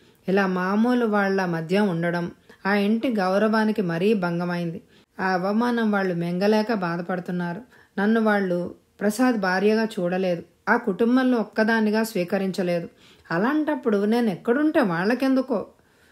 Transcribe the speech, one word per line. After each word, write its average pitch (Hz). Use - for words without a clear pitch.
ఇలా 190
మామూలు 208
వాళ్ళ 196
మధ్య 165
ఉండడం 175
ఆ 196
ఇంటి 220
గౌరవానికి 214
మరీ 175
భంగమైంది. 175
ఆ 190
అవమానం 220
వాళ్ళు 190
మింగలేక 202
బాధపడుతున్నారు. 180
నన్ను 220
వాళ్ళు 190
ప్రసాద్ 226
భార్యగా 202
చూడలేదు. 180
ఆ 233
కుటుంబంలో 240
ఒక్కదానిగా 220
స్వీకరించలేదు. 180
అలాంటప్పుడు 262
నేను 233
ఎక్కడుంటే 294
వాళ్ళకెందుకో? 240